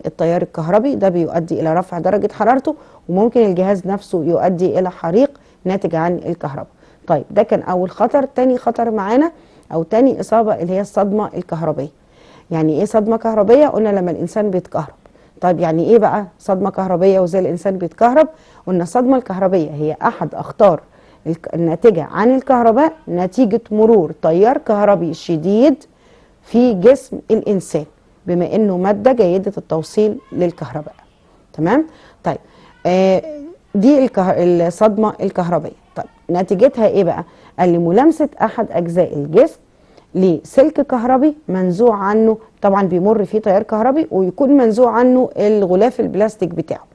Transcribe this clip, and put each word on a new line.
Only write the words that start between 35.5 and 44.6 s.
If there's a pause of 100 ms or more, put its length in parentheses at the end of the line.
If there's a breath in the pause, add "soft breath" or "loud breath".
طيب (240)
نتيجتها
إيه
بقى؟ (340 soft breath)
قال
لي:
"ملامسة (140)
أحد
أجزاء
الجسم (560 soft breath)
لسلك
كهربي (120)
منزوع
عنه"، (240 soft breath)
طبعا
بيمر
فيه
تيار
كهربي،
"ويكون
منزوع